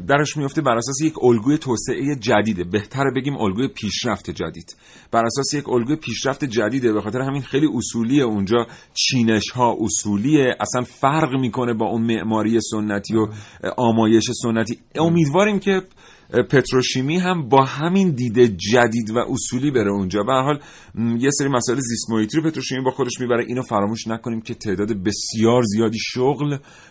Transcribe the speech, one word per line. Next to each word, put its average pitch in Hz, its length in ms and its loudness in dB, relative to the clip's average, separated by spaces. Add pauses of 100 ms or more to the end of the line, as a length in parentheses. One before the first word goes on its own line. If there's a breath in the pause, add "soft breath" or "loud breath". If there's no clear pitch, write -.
درش 143 300 2
میفته 147 260 -2
بر 120 140 2
اساس 131 240 -4
یک 160 140 0 (180)
الگوی 123 260 2
توسعهٔ 131 640 -4
جدیده، 104 440 0
بهتره 107 520 -2
بگیم 135 200 -4
الگوی 107 320 -2
پیشرفت - 600 -6
جدید. 82 460 -6 (360 loud breath)
بر 113 120 4
اساس 139 300 -2
یک 143 140 -4
الگوی 123 280 0
پیشرفت 135 480 -6
جدیده، 117 480 0
به 107 80 0
خاطر 110 200 -4
همین 135 220 -4
خیلی 139 320 2
اصولیه 120 480 0
اونجا، 110 440 2 (280 loud breath)
چینش‌ها 117 840 2
اصولیه، 117 800 2
اصلاً 123 220 -2
فرق 139 580 0
می‌کنه 120 340 -2
با 110 120 -2
اون 113 160 -2
معماری 110 580 0
سنتی 107 560 -4
و 107 120 2 (480 loud breath)
آمایش 113 480 4 (180)
سنتی. 113 360 -2 (160)
امیدواریم 170 640 2
که 190 240 0 (680 loud breath)
پتروشیمی 131 680 2
هم 180 300 -2
با 135 160 6
همین 170 460 0
دید 120 460 2
جدید 113 540 2
و 113 80 -2
اصولی 127 520 -2
بره 104 220 0
اونجا. 101 300 -2
به 123 100 0
هر 131 100 2
حال، 143 160 -2 (360 loud breath)
م، 117 220 -2
یه 131 140 0
سری 139 180 0
مسائل 123 320 0
زیست 117 300 -4
محیطی 110 260 0
رو 160 140 0
پتروشیمی 131 340 -6
با 131 60 2
خودش 131 300 -4
می‌بره. 120 280 0
اینو 123 140 -4
فراموش 110 440 -2
نکنیم 113 340 -6
که 117 140 -12
تعداد 104 380 -2
بسیار 110 680 0
زیادی 110 360 0
شغل 139 580 -2 (340 loud breath)